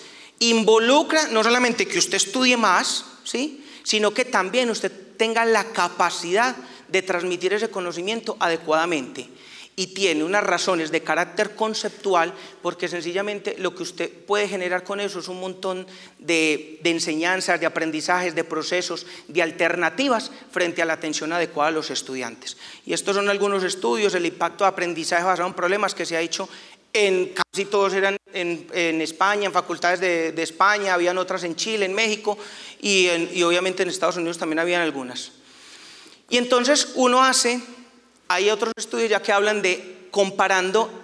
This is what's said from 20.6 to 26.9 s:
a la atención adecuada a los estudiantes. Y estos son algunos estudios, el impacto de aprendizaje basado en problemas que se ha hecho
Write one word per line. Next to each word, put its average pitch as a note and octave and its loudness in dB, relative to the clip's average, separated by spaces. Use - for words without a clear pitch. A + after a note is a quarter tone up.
a - 2
la D#3+ 0
atención D#3 -4
adecuada D#3+ 0
a - 0
los D#3 -4
estudiantes. B2+ -8
Y - -4
estos F#3+ -2
son G3+ 2
algunos G3+ 0
estudios, G3+ 0
el F3 0
impacto E3+ -2
de F#3+ 6
aprendizaje E3+ -2
basado F3+ 0
en F3+ -8
problemas F#3 0
que E3+ -4
se D#3+ -4
ha E3 0
hecho E3+ -4